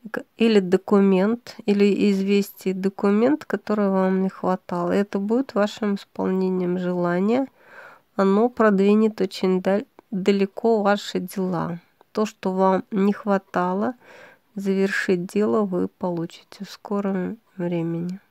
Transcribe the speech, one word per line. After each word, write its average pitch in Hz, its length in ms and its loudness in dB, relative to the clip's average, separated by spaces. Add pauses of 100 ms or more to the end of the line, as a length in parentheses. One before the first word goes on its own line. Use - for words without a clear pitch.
(100)
к-, - 140 -8 (120)
или 226 240 4
документ, 196 1040 2
или 202 460 4
известие, 196 640 0
документ, 208 720 0
который 208 420 -2
вам 190 340 2
не 190 60 0
хватало. 180 640 -4
Это 202 260 0
будет 226 360 -2
вашим 208 400 -2
исполнением 185 840 -2
желания. 180 680 0 (720)
Оно 202 340 2
продвинет 214 720 2
очень 185 400 -2
даль-, 202 240 -2 (240)
далеко 202 720 0
ваши 202 360 0
дела. 180 600 -4 (340)
То, 214 140 0
что 190 260 -6
вам 190 380 2
не 202 240 2
хватало, 196 800 -2 (600)
завершить 196 720 -2
дело 214 380 0
вы 185 260 -2
получите - 800 -8
в - 40 -20
скором 196 680 -6 (180)
времени. 175 640 -4 (100)